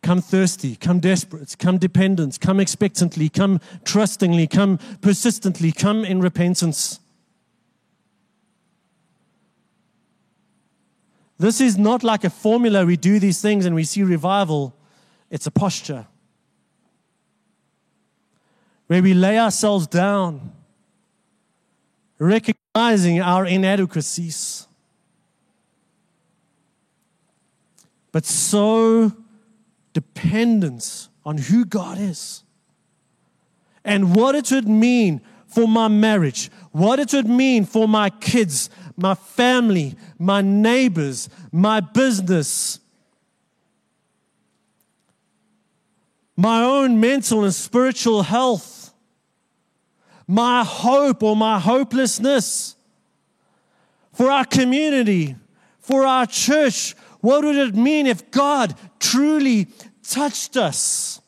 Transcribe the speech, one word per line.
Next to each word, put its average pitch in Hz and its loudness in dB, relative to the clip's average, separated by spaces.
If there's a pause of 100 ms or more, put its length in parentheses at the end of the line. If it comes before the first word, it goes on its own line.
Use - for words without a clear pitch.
Come 180 0
thirsty, 175 -2
come 175 0
desperate, 175 -4
come 185 0
dependent, 180 0
come 190 0
expectantly, 175 -2
come 196 0 (240)
trustingly, 180 0
come 190 2 (220)
persistently, 190 0
come 214 -2
in 185 -2
repentance. 175 -2 (4000)
This 220 0
is 240 4
not 220 2
like 220 0
a 180 -2
formula. 214 0
We 175 2
do 190 2
these 185 0
things 208 0
and 175 0
we 160 0
see 196 -2
revival. 165 -2 (520)
It's - -10
a - -8
posture 147 -4 (2750)
where 180 2
we 190 6
lay 190 4
ourselves 202 0
down, 180 -4 (1700)
recognizing 202 0
our 185 0
inadequacies, 180 -4 (3500)
but 160 -4
so 226 2 (800)
dependent 180 -2 (160)
on 151 -6
who 175 2
God 185 -8
is - -10 (1400)
and 202 2
what 254 4
it 277 -2
would 254 0
mean 220 2 (240)
for 233 2
my 226 2
marriage, 208 0 (200)
what 214 2
it 277 -2
would 269 0
mean 240 2
for 220 0
my 214 2
kids, 202 -4 (260)
my 185 -2
family, 233 0 (220)
my 196 0
neighbors, 196 0 (200)
my 208 0
business, 190 -2 (3500)
my 226 2
own 254 2
mental 233 0
and 190 0
spiritual 240 0
health, 220 -4 (1400)
my 233 2
hope 262 0
or 214 0
my 220 0
hopelessness, 247 -2 (1400)
for 254 0
our 277 0
community, 247 0 (420)
for 269 0
our 262 2
church. - -2 (260)
What 285 2
would 294 0
it 262 0
mean 277 2
if 226 -2
God 277 0 (240)
truly 269 0 (340)
touched - -6
us? - -4